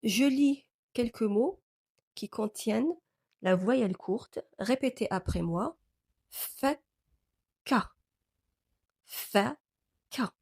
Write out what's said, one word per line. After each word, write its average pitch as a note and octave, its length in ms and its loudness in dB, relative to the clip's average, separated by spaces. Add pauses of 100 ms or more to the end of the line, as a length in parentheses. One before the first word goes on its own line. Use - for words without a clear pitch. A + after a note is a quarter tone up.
Je A3 200 2
lis C#4 420 4 (280)
quelques A#3 280 -2
mots A3 400 2 (540)
qui - 140 -10
contiennent A3 680 -2 (460)
la F#3 140 4
voyelle G3 420 2
courte. - 420 -6 (180)
Répétez B3 520 0
après F3+ 320 -2
moi. F3 360 -2 (520)
Fakka. - 1600 -4 (1120)
Fakka. - 1400 -4